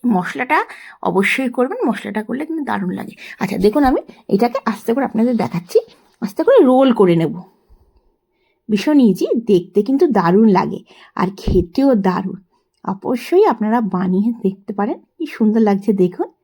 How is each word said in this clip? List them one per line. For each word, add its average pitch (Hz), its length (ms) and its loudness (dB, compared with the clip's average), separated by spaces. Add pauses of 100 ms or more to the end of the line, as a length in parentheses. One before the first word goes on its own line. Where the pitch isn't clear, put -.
মশলাটা 240 540 -2 (440)
অবশ্যই 196 480 0
করবেন, 269 360 -2
মশলাটা 214 360 -6
করলে 247 240 -8
কিন্তু 320 180 -8
দারুণ 202 260 -4
লাগে। - 240 -10 (240)
আচ্ছা, 196 200 -6
দেখুন 214 260 2
আমি 262 160 2 (280)
এটাকে 240 360 0
আস্তে 220 300 -6
করে 269 100 -2
আপনাদের 233 320 -2
দেখাচ্ছি, 175 420 -2 (440)
আস্তে - 220 -8
করে 539 200 6
রোল 262 280 4
করে 185 240 4
নেব। 160 180 -2 (1400)
ভীষণ 285 300 2
ইজি, 214 260 2 (200)
দেখতে 185 360 0
কিন্তু 269 240 2
দারুণ 202 420 2
লাগে 185 320 0 (340)
আর 180 220 -2
খেতেও 269 580 0
দারুণ। 185 440 -2 (460)
অবশ্যই 254 600 -2
আপনারা 226 360 0
বানিয়ে 190 500 -2 (120)
দেখতে 196 300 -6
পারেন, 208 260 -6 (200)
কি 339 80 -6
সুন্দর 226 340 0
লাগছে 202 320 2
দেখুন 185 360 -2 (160)